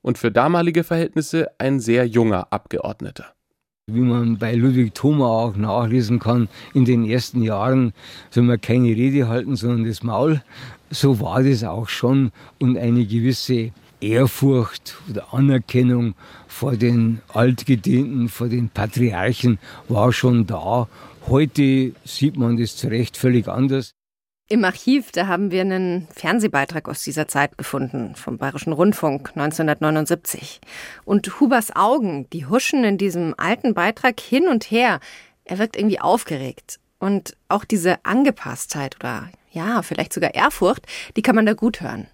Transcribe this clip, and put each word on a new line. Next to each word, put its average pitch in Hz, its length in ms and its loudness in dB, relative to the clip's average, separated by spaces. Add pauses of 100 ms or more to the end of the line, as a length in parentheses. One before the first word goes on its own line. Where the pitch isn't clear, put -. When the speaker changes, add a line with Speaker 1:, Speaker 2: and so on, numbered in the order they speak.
Speaker 1:
und 123 160 -2
für 117 140 0
damalige 165 540 2
Verhältnisse 165 720 -2
ein 135 240 0
sehr 117 260 2
junger 110 460 2
Abgeordneter. - 800 -8 (540)
Speaker 2:
Wie 113 120 -2
man 120 380 2
bei 117 180 -2
Ludwig 123 400 2
Thoma 143 320 2
auch 113 300 0
nachlesen 113 640 0
kann, 117 280 2 (260)
in 131 120 6
den 117 180 4
ersten 120 380 -2
Jahren 113 500 2 (380)
soll 120 140 2
man 120 180 2
keine 123 260 2
Rede 123 400 2
halten, 117 300 -2
sondern 117 280 0
das 113 160 -6
Maul. 127 400 0 (480)
So 135 300 2
war 110 240 0
das 127 220 2
auch 104 240 -6
schon. 131 420 2 (260)
Und 127 200 2
eine 120 280 2
gewisse 117 680 -2 (280)
Ehrfurcht 123 960 0 (140)
oder - 240 -10
Anerkennung 123 840 2 (320)
vor 131 300 -4
den 117 440 2 (120)
Altgedienten, 123 960 2
vor 120 180 -6
den 117 220 -2
Patriarchen 113 880 0 (300)
war 117 240 4
schon 120 340 2
da. 107 400 -2 (400)
Heute 135 640 2 (120)
sieht 151 320 -2
man 117 180 2
das 117 220 -4
zu 123 100 -6
Recht 113 300 -2
völlig 123 320 2
anders. 131 420 -2 (580)
Speaker 3:
Im 214 160 2
Archiv, 254 480 0
da 180 140 -2
haben 190 240 0
wir 185 100 0
einen 185 520 -2
Fernsehbeitrag 165 760 -2
aus 151 140 -10
dieser 151 260 -4
Zeit 143 280 -2
gefunden, 127 580 -6
vom - 220 -10
Bayerischen 139 360 -6
Rundfunk 156 600 0
neunzehnhundertneunundsiebzig. 151 1200 -2 (460)
Und - 340 -2
Hubers 240 340 2
Augen, 196 600 0
die 151 140 -8
huschen 254 360 0
in 202 140 2
diesem 175 400 -2
alten 220 360 -2
Beitrag 220 460 0
hin 320 300 0
und 233 200 0
her. 220 300 0 (460)
Er 180 120 -8
wirkt 220 200 -4
irgendwie 208 240 0
aufgeregt. 143 800 -4 (200)
Und 196 380 -4 (100)
auch 202 160 0
diese 180 400 0
Angepasstheit 180 960 -2
oder, 123 300 -8 (220)
ja, 196 320 -2
vielleicht - 280 -6
sogar 170 220 -2
Ehrfurcht, 208 520 0 (300)
die 220 60 -2
kann 233 140 2
man 220 100 4
da 208 80 2
gut - 260 -2
hören. 113 340 -10